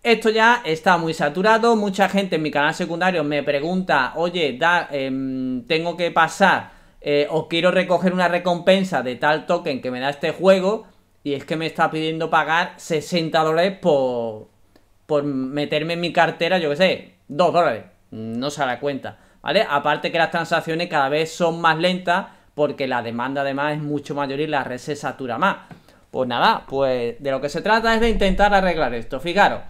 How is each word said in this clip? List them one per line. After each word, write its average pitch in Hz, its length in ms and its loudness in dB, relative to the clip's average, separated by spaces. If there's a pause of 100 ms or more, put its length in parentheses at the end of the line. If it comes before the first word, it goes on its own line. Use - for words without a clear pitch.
esto 226 280 2
ya 220 340 4
está 160 340 2
muy 160 160 -2
saturado. 214 600 2
Mucha 202 320 0
gente 196 260 -2
en 160 80 0
mi 151 80 -2
canal 147 240 2
secundario 175 480 0
me 147 220 -2
pregunta, 151 720 0
"Oye, 165 420 0
da, 170 320 2
em, 131 760 -4
tengo 165 280 -2
que 170 140 -2
pasar, 160 640 2 (280)
eh, 147 300 2
o 160 160 -2
quiero 170 240 2
recoger 180 420 2
una 180 140 0
recompensa 175 760 2
de 123 100 -4
tal 151 320 0
token 170 340 -2
que 127 120 -6
me 123 80 -6
da 139 100 -2
este 151 220 -4
juego, 190 560 2 (340)
y 143 120 -4
es 135 100 -8
que 170 100 -6
me 160 120 -6
está 156 260 0
pidiendo 160 360 -2
pagar 160 480 0
sesenta 160 680 -2
dólares 170 360 2
por, 123 680 0 (580)
por 147 160 0
meterme 147 680 -4
en 170 80 -4
mi 175 120 -4
cartera, 170 460 0
yo 156 120 0
qué 143 60 -2
sé, 175 380 -2 (140)
dos 156 240 2
dólares". 139 320 0 (260)
No 113 400 -6
se 147 140 -4
da 123 140 -2
cuenta, 135 400 -6 (240)
¿vale? 170 260 0
Aparte 147 440 0
que 165 60 0
las 165 120 2
transacciones 165 580 -2
cada 139 200 2
vez 156 240 0
son 170 280 -2
más 160 180 4
lentas 180 480 0 (280)
porque 139 320 -2
la 123 160 -2
demanda 120 380 -4
además 139 340 -2
es 151 80 -6
mucho 147 320 -6
mayor 139 240 -4
y 151 80 -2
la 147 160 -2
red 123 160 -8
se 147 160 -6
satura 127 420 -6
más. 180 200 2 (560)
Pues 127 160 -2
nada, 165 400 2
pues 127 520 -2
de 139 120 -4
lo 131 80 -2
que 139 80 -4
se 165 120 -6
trata 220 320 2
es 220 80 2
de 233 100 2
intentar 202 440 2
arreglar 165 400 2
esto. 120 240 -8
Fijaros, 170 520 2